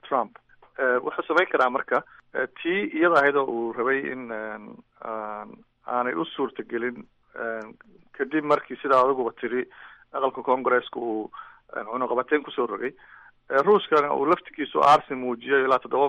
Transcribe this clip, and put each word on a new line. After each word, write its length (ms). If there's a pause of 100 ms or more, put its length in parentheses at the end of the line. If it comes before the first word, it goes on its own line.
Trump. 300 (400)
Eh, 240
wuxuu 240
samayn 240
karaa 200
marka, 320 (320)
eh, 120 (160)
tii 320
iyada 260
ahayd 160
oo 100
uu 260
rabay 260 (140)
in, 180
een, 460 (260)
aan, 460 (380)
aanay 280
u 100
suurtagelin, 840 (280)
een, 400 (380)
kadib 320
markii 380
sidaa 220
adiguba 360
tiri 240 (480)
aqalka 300
Congress-ka 580
uu, 300 (440)
een, 120
cunaqabateyn 580
ku 60
soo 160
rogay. 280 (560)
Eh, 140
Ruushkana 500
uu 120
laftigiisu 540
aarsi 340
muujiyay 520
ilaa 120
toddoba 300